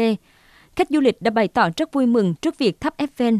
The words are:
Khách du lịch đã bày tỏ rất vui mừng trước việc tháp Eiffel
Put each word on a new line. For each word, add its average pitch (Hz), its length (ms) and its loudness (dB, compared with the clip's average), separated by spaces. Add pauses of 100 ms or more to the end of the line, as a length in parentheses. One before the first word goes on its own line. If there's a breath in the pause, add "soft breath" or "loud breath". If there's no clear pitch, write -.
(760 soft breath)
Khách - 140 -2
du 302 100 0
lịch 254 220 0
đã 220 100 -2
bày 214 160 0
tỏ 196 300 0
rất 311 160 -4
vui 269 120 0
mừng 220 280 2
trước 330 240 -6
việc 226 220 -2
tháp - 180 -6
Eiffel 240 420 -2